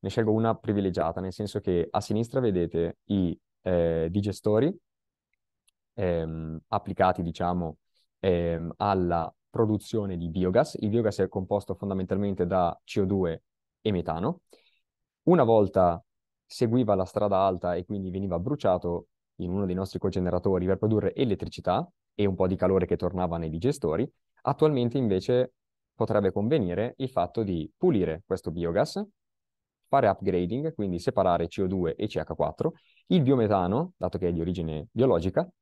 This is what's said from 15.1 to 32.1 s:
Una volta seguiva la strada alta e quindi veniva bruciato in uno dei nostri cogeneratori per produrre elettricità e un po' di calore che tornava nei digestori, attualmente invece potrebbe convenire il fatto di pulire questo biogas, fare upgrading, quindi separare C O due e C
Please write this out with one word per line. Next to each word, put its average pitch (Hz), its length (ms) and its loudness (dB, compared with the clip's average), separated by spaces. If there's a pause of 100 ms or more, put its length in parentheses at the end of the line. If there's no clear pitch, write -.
Una 170 180 6
volta 98 580 4 (500)
seguiva 117 440 2
la 92 100 0
strada 101 320 0
alta 92 380 0
e 90 100 -6
quindi 98 260 -6
veniva 92 280 -4
bruciato 90 680 -2 (280)
in 87 140 -6
uno 98 160 -2
dei 90 80 -2
nostri 92 240 -4
cogeneratori 90 680 0
per 95 140 0
produrre 107 360 0
elettricità 104 720 -2 (280)
e 104 100 0
un 95 100 2
po' 92 120 2
di 90 100 0
calore 95 300 2
che 90 100 0
tornava 87 400 -2
nei 82 140 -6
digestori, 87 600 -2 (320)
attualmente 139 540 0
invece 123 560 2 (420)
potrebbe 104 380 2
convenire 104 680 0
il 131 120 -4
fatto 90 320 -2
di 87 340 -2
pulire 92 500 0
questo 92 240 -4
biogas, 85 540 -2 (840)
fare 135 200 4
upgrading, 95 680 0
quindi 92 240 -2
separare 87 500 2
C - 100 -8
O 98 80 0
due 90 300 0
e 107 100 -4
C - 100 -6